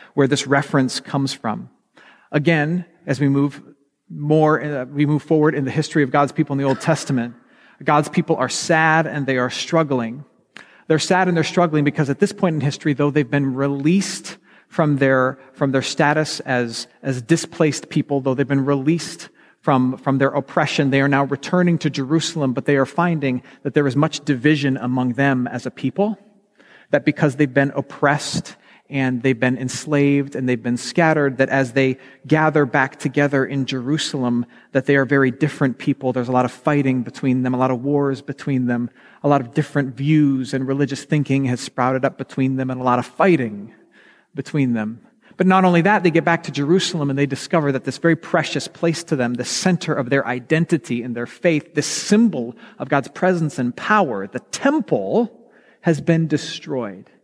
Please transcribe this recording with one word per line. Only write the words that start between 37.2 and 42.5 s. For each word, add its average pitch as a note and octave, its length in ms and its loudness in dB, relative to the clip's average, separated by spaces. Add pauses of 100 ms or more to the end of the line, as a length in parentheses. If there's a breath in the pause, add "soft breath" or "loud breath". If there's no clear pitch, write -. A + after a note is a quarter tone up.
them, B2+ 100 -2
a B2+ 40 -2
lot C3 140 0
of A#2+ 100 -4
wars C#3 400 -2
between C#3 440 -4
them, A#2+ 240 -4 (340 loud breath)
a D3 60 2
lot C#3+ 100 4
of A#2+ 140 -8
different C#3 420 -2
views C#3 580 2
and C3 140 -2
religious C#3 380 -2
thinking C#3 400 0
has B2 160 -2
sprouted C3 420 -2
up C3+ 140 -2
between C3+ 400 -2